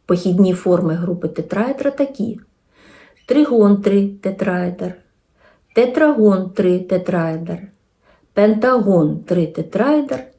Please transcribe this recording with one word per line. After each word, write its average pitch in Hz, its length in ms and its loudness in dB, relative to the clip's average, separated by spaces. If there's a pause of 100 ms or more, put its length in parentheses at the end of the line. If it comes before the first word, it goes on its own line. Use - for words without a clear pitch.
похідні 180 480 2
форми 175 400 0
групи 175 340 -6
тетраедра 226 640 -4
такі: 277 500 -6 (840)
тригон 226 560 4
тритетраедр, 185 1120 -2 (800)
тетрагон 226 760 2
тритетраедр, 175 1080 -2 (720)
пентагон 202 880 2
тритетраедр 254 1000 -2 (200)